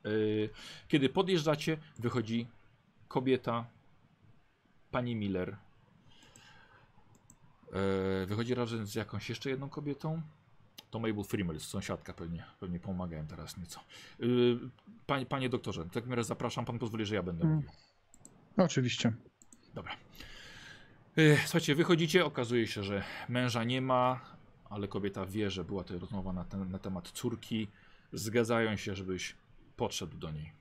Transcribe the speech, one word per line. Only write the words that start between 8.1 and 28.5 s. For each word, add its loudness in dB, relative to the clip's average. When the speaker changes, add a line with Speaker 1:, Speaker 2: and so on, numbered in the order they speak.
Speaker 1:
E, 0
wychodzi 0
razem -2
z -8
jakąś -6
jeszcze -6
jedną -4
kobietą. -6
To -4
Mabel 0
Friemel, -2
sąsiadka, -6
pewnie, -6
pewnie -6
pomagają -6
teraz -12
nieco. -12
Y, 6
panie, 0
panie 0
doktorze, -2
w -8
takim -4
razie 0
zapraszam, -2
pan -4
pozwoli, -2
że 0
ja 2
będę -2
Speaker 2:
Mm. 6
Speaker 1:
mówił. 0
Speaker 2:
Oczywiście. 2
Speaker 1:
Dobra. -10
Y, 10
słuchajcie, 2
wychodzicie, 6
okazuje 2
się, -4
że 0
męża 2
nie 0
ma, 4
ale -4
kobieta -2
wie, 0
że -4
była -4
tutaj -6
rozmowa -4
na -2
ten, -4
na -4
temat -6
córki. -4
Zgadzają 2